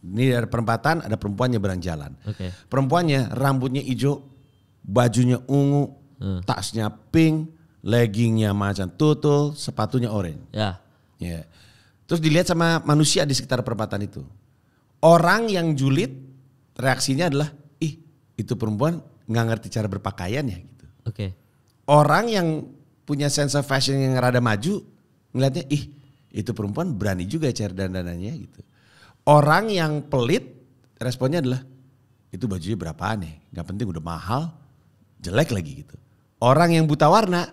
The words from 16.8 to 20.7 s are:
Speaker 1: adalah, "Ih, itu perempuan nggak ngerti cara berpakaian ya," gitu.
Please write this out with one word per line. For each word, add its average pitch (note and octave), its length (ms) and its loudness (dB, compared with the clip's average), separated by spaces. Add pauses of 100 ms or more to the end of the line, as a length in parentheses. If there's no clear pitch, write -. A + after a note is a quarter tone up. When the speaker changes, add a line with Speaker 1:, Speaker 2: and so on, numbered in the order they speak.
Speaker 1:
adalah, D3+ 240 0 (260)
"Ih, D#3+ 220 -6 (360)
itu G#2+ 180 -4
perempuan A2+ 460 -2 (260)
nggak A2+ 200 0
ngerti A2+ 240 -4
cara G#2+ 180 -4
berpakaian G2 560 -6
ya," G2+ 140 -6
gitu. - 280 -20 (200)